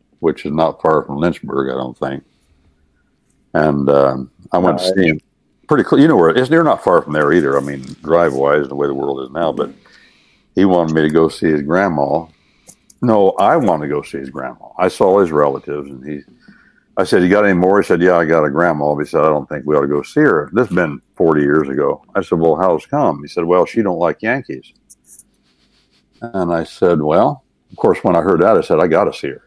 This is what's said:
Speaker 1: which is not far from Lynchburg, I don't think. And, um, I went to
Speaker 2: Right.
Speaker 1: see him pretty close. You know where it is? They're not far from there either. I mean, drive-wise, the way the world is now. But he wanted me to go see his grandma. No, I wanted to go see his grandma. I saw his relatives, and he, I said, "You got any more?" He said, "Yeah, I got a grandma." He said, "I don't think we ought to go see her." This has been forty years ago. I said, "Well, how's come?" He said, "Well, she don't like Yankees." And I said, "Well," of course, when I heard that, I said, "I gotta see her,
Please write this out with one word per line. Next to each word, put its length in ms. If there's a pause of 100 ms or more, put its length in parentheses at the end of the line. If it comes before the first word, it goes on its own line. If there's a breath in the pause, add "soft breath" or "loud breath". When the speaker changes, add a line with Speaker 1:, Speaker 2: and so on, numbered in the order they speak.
(200)
Speaker 1:
which 260
is 80
not 280
far 220
from 140
Lynchburg, 520
I 40
don't 240
think. 260 (1300)
And, 360
um, 420 (200)
I 80
went 200
to 60
Speaker 2:
Right. 100
Speaker 1:
see 120
him 120 (480)
pretty 160
close. 180
You 60
know 80
where 140
it 80
is? 120
They're 140
not 200
far 180
from 120
there 200
either. 240
I 40
mean, 220 (180)
drive-wise, 680
the 60
way 120
the 60
world 280
is 100
now. 200
But 200 (840 soft breath)
he 100
wanted 300
me 60
to 80
go 180
see 200
his 160
grandma. 640 (720 loud breath)
No, 300
I 260
wanted 300
to 60
go 100
see 160
his 100
grandma. 380 (100)
I 100
saw 320
his 120
relatives, 580
and 180
he, 120 (800 soft breath)
I 60
said, 200
"You 60
got 160
any 120
more?" 240
He 60
said, 120
"Yeah, 160
I 100
got 200
a 60
grandma." 440
He 100
said, 160
"I 80
don't 200
think 160
we 100
ought 60
to 60
go 160
see 180
her." 320
This 140
has 80
been 260 (140)
forty 260
years 260
ago. 360 (120)
I 60
said, 160
"Well, 200
how's 280
come?" 380
He 40
said, 180
"Well, 200
she 160
don't 160
like 240
Yankees." 500 (1500)
And 320
I 100
said, 380
"Well," 420 (280)
of 60
course, 260
when 120
I 60
heard 200
that, 160
I 40
said, 180
"I 80
gotta 260
see 160
her, 180